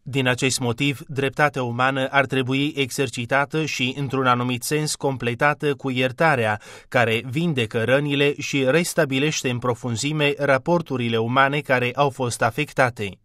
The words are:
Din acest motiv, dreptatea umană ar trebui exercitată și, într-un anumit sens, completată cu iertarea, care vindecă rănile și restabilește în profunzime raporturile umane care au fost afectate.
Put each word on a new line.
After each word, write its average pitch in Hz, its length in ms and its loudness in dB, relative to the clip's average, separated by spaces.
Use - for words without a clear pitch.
Din 131 260 -2
acest 123 320 0
motiv, 127 480 -2
dreptatea 139 560 -2
umană 131 440 0
ar 139 180 2
trebui 135 500 0
exercitată 135 880 -2
și, 127 320 -2
într-un 135 280 -2
anumit 123 380 0
sens, 151 320 -2
completată 139 800 -2
cu 135 160 -4
iertarea, 127 720 0
care 117 420 2
vindecă 123 540 0
rănile 143 560 2
și 139 280 0
restabilește 147 840 0
în 123 100 -2
profunzime 131 800 0
raporturile 131 800 0
umane 135 420 2
care 123 360 2
au 143 140 4
fost 123 320 -4
afectate. 120 680 0